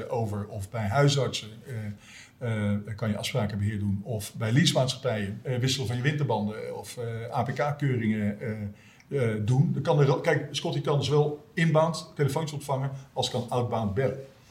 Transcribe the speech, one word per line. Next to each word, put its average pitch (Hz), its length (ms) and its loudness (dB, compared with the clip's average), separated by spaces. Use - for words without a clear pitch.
over 104 400 -2
of 101 220 -8
bij 110 160 -4
huisartsen. 139 600 2
Eh, 131 80 -10
eh, 107 580 0
kan 110 120 -2
je 104 80 0
afsprakenbeheer 107 600 -2
doen 98 240 0
of 110 320 -6
bij 113 180 0
leasemaatschappijen, 123 880 2
eh, 127 160 -2
wisselen 120 280 0
van 120 100 -2
je 123 60 -2
winterbanden 117 760 -2
of, - 180 -12
eh, 117 400 -6
A 120 60 2
P 117 120 0
K-keuringen, 110 840 0
eh, 110 920 -4
eh, 104 120 -4
doen. 131 260 4
Dan - 100 -2
kan 151 180 4
er, 220 200 6
kijk, - 300 0
Scotty 156 300 -2
kan 143 180 2
dus 117 100 0
wel 147 460 2
inbound 160 600 2
telefoontjes 151 400 0
ontvangen 135 360 -2
als 123 180 -2
kan 117 180 -2
outbound 113 460 0
bellen. 101 240 0